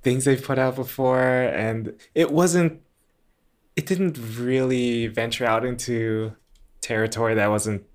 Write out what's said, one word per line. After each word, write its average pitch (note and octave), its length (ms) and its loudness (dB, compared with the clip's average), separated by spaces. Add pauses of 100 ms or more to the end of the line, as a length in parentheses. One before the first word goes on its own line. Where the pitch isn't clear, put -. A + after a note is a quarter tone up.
things C3 220 0
they've C3+ 180 2
put C3 160 -2
out C3 180 0
before, B2+ 460 0
and A2+ 720 0 (200)
it D#3 160 4
wasn't, E3+ 500 2 (960)
it D3+ 100 -4
didn't F3+ 320 0 (200)
really B2 680 0
venture A#2 400 -4
out A2+ 180 2
into A2+ 720 -4 (460)
territory A2+ 540 0
that G#2 100 4
I G#2 40 4
wasn't G#2 360 -2 (100)